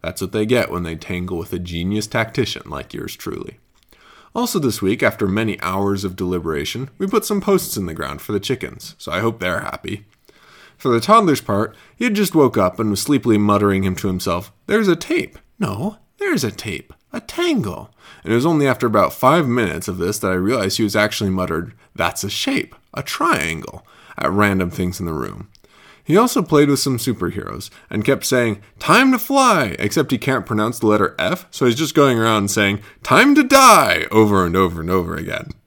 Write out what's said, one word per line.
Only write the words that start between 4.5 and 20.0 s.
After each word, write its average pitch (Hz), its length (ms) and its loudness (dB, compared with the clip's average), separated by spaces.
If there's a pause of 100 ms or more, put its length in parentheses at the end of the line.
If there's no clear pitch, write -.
this 131 240 0
week, 104 220 0
after 107 240 0
many 107 340 -2
hours 98 420 -2
of 92 120 -6
deliberation, 90 840 -4
we 190 80 -4
put 208 180 0
some 202 160 -2
posts 185 380 0
in 98 80 -4
the 82 80 -8
ground 73 260 -8
for - 120 -10
the 101 80 0
chickens, - 580 -8
so - 140 -10
I 87 80 -2
hope 113 200 -2
they're 90 200 -2
happy. - 480 -10 (720)
For 135 120 -2
the 117 120 4
toddler's 196 400 4
part, 104 340 -2 (180)
he 240 120 -4
had 214 100 0
just 202 180 0
woke 139 240 4
up 113 220 0
and 107 100 0
was 98 120 -2
sleepily 123 360 2
muttering 101 460 2
him 92 140 -2
to 104 100 -4
himself, 92 460 -4 (120)
"There's 208 220 2
a 175 80 4
tape. - 420 -6 (220)
No, 156 380 -6 (220)
there's 302 260 -2
a 101 60 -4
tape. - 420 -10 (180)
A 240 80 -10
tangle." 254 720 -4 (300)
And 98 80 -4
it 113 40 4
was 123 100 2
only 156 200 2
after 123 220 0
about 104 240 2
five 147 340 2
minutes 104 440 -2
of 92 80 -6
this 92 220 -2